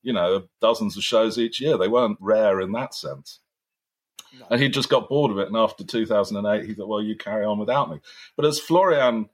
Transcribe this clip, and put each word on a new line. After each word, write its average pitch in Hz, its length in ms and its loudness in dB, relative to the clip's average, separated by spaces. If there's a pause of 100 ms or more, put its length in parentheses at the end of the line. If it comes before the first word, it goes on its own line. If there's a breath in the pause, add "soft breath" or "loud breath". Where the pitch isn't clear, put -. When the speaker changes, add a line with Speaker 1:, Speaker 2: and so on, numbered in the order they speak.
Speaker 1:
you 120 100 -4
know, 92 360 0 (120)
dozens 110 360 0
of 101 80 -8
shows 113 340 2
each 117 220 -2
year. 139 180 0
They 92 80 2
weren't 113 340 0
rare 104 400 2
in 95 120 -4
that 123 200 -6
sense. - 460 -14 (1000 loud breath)
Speaker 2:
No. - 140 -20
Speaker 1:
And 120 100 2
he 139 80 4
just 131 200 -2
got 120 200 2
bored 139 220 2
of 98 80 -4
it. 98 80 -2
And 104 100 -6
after 107 280 0
two 113 220 -2
thousand 104 320 0
and 101 100 -4
eight, 104 180 -2
he 107 80 -10
thought, 101 140 -12
"Well, 107 140 -4
you 107 140 -6
carry 104 280 -6
on 104 160 -2
without 123 280 0
me." 143 120 -12 (340 loud breath)
But 147 120 0
as 147 120 0
Florian 139 760 2